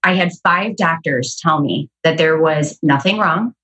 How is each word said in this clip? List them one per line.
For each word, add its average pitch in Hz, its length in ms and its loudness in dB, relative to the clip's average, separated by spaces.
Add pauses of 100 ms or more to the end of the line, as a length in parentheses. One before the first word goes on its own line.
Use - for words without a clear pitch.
I 185 100 2
had 180 180 0 (120)
five 190 320 0
doctors 160 640 -2
tell 160 200 0
me 143 280 -4 (140)
that 160 140 2
there 160 220 2
was 156 420 0
nothing 160 380 0
wrong 202 340 -2 (100)